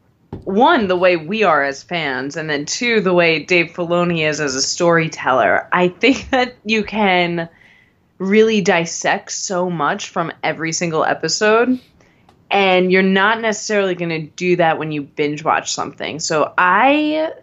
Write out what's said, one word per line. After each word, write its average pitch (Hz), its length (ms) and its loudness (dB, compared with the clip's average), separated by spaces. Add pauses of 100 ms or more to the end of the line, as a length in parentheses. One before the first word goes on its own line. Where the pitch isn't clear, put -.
(440)
one, 233 440 4
the 180 80 2
way 180 200 4
we 190 280 -2
are 151 200 4
as 135 180 -4
fans, 143 540 -6
and 156 140 -8
then 143 160 -4
two, 233 340 0
the 180 140 2
way 165 280 4
Dave 170 300 0
Filoni 170 560 0
is 147 120 -2
as 139 140 -2
a 135 80 -2
storyteller. 143 1120 2
I 180 160 2
think 233 420 0
<laughs> - 20 0
that 247 320 0
you 214 200 0
can 180 640 0 (720)
really 214 420 4
dissect 175 680 -2
so 180 400 -4
much 165 380 -4
from 165 240 -6 (100)
every 160 300 -4
single 160 320 -2
episode, 220 760 0 (720)
and 185 400 2
you're 185 120 4
not 196 380 2
necessarily 208 540 -2
gonna 170 280 -6
do 175 340 -2
that 160 220 2
when 156 120 -6
you 151 120 -6
binge 147 420 -6
watch - 280 0
something. 101 460 -8
So 160 400 -2
I 294 760 2 (100)